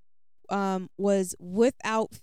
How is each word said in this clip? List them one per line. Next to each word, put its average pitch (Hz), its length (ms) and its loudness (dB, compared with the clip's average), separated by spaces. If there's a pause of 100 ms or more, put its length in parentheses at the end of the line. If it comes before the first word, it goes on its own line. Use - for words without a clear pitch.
(500)
um, 190 480 -2
was 196 420 2
without 220 840 0